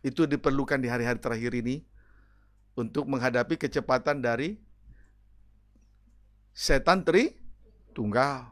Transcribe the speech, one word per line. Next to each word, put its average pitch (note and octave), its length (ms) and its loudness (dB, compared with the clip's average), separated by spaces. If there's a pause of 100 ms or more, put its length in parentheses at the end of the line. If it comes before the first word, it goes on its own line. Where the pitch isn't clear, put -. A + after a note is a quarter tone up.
Itu D3+ 240 2
diperlukan C#3 480 0
di B2+ 80 -2
hari-hari A#2+ 320 -2
terakhir A#2 400 -4
ini B2+ 240 -4 (960)
untuk B2+ 320 -4
menghadapi B2 480 0
kecepatan C3+ 640 -2
dari B2 320 -2 (2000)
setan D#3+ 480 4
Tritunggal. C3+ 1500 0